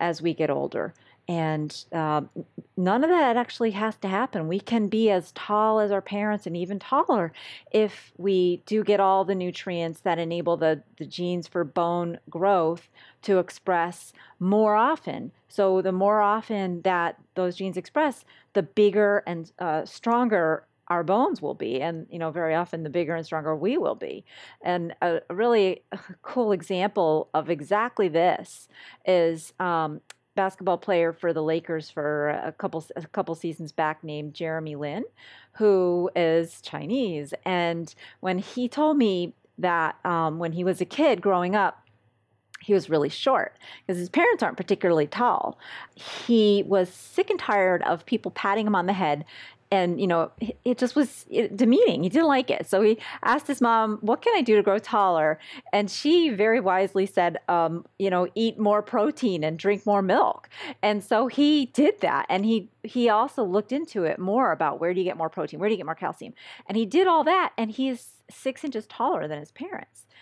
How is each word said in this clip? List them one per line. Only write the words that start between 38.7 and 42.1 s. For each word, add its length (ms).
me 360
that, 460
um, 360
when 100
he 140
was 160
a 40
kid 360
growing 340
up, 320